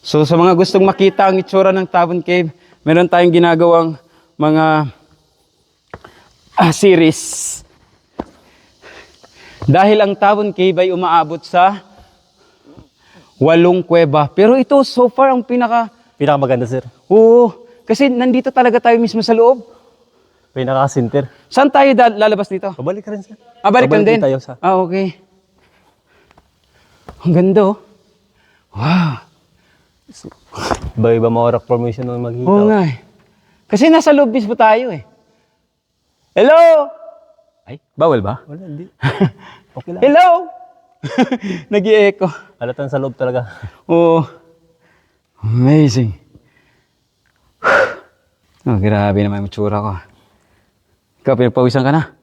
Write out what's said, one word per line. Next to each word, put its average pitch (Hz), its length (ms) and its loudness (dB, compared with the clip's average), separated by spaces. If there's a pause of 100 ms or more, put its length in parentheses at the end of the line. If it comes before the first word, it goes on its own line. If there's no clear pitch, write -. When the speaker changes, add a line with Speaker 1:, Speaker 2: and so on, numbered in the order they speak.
Speaker 1:
So, 151 240 0
sa 156 80 -2
mga 170 240 2
gustong 185 240 0
makita 190 480 0
ang 190 80 0
itsura 190 320 0
ng 190 160 -2
Tabon 170 400 -2
Cave, 175 240 -2 (320)
meron 165 240 2
tayong 175 240 2
ginagawang 170 640 2 (400)
mga, 156 560 0 (1700)
ah, 165 160 2
series. - 880 0 (2000)
Dahil 202 320 4
ang 196 160 -2
Tabon 208 320 0
Cave 180 320 -2
ay 185 80 0
umaabot 170 560 -2
sa 185 400 0 (1500)
walong 170 480 2
kuweba. 151 480 2
Pero 220 240 2
ito, 269 240 2
so 247 240 0
far, 269 240 2
ang 254 160 -2
pinaka 233 480 -4 (240)
Speaker 2:
Pinakamaganda, 139 480 0
sir. 127 160 -6 (240)
Speaker 1:
Oo. 226 480 4 (320)
Kasi 269 240 0
nandito 254 400 -2
talaga 240 320 0
tayo 233 160 2
mismo 226 240 -2
sa 220 160 0
loob. 233 240 2 (920)
Speaker 2:
Pinaka-center. 131 760 -2 (160)
Speaker 1:
Saan 277 240 0
tayo 277 240 4
da-, 233 200 2
lalabas 208 360 -2
dito? 190 240 -8
Speaker 2:
Pabalik 180 320 -8
ka 214 80 -12
rin, 196 80 -12
sir. - 160 -20 (240)
Speaker 1:
Ah, 202 80 0
balik 165 200 2
Speaker 2:
Pabalik 160 280 2
Speaker 1:
din? 208 40 -2
Speaker 2:
tayo 135 200 -2
sa 123 200 -18
Speaker 1:
Ah, 185 200 0
okay. 185 360 -6 (2000)
Ang 170 160 -2
ganda, 190 360 2
oh. 208 40 -10 (960)
Wow. 151 560 -4 (1700)
Speaker 2:
Iba-iba 117 320 0
mga 117 260 -2
rock - 80 -8
formation 120 400 -6
ang 123 160 -10
makikita. 123 300 -6
Speaker 1:
Oo 208 160 2
nga, 214 160 0
eh. 135 160 -6 (720)
Kasi 214 160 2
nasa 320 240 2
loob 277 180 2
mismo 220 240 -4
tayo, 226 380 0
eh. 139 160 -14 (1300)
Hello? 311 560 4 (720)
Ay, 131 160 -20 (160)
bawal 139 240 2
ba? 101 260 -8
Speaker 2:
Wala, 156 220 -20
hindi. 156 180 -16 (140)
Speaker 1:
<laughs> 392 320 -2 (400)
Speaker 2:
Okay 170 240 -16
lang. 180 80 -2
Speaker 1:
Hello? 339 480 4 (480)
<laughs> 196 760 -6
Nag-i-echo. 202 540 2 (320)
Speaker 2:
Halatang 127 320 -8
sa 139 80 -4
loob 135 160 -8
talaga. 123 320 -6 (400)
Speaker 1:
Oo. 165 400 2 (1120)
Amazing. 123 720 0 (1500)
<sighs> - 280 0 (720)
Oh, 117 160 -2
grabe 104 480 0
naman 101 160 -6
yung 98 80 -10
tsura 104 320 -6
ko. 101 160 -8 (1300)
Ikaw, 131 80 2
pinagpawisan 127 480 0
ka 139 160 0
na? - 260 -4